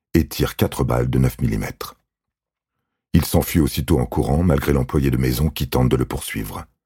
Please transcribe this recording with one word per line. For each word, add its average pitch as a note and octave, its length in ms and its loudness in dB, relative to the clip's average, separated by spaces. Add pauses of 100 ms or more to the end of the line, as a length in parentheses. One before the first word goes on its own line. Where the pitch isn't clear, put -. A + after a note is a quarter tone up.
(160)
et D#2 120 4
tire - 280 -4
quatre - 280 0
balles B1 280 0
de - 80 2
neuf - 200 2
millimètres. - 540 -4 (1200)
Il E2 100 4
s'enfuit - 340 0
aussitôt C#2 400 2
en A#1+ 80 -2
courant, D2 340 0
malgré C#2+ 320 2
l'employé C#2 380 0
de B1+ 60 0
maison B1+ 340 0
qui C#2 180 -6
tente B1+ 180 2
de B1+ 80 2
le B1+ 100 0
poursuivre. - 600 -8 (200)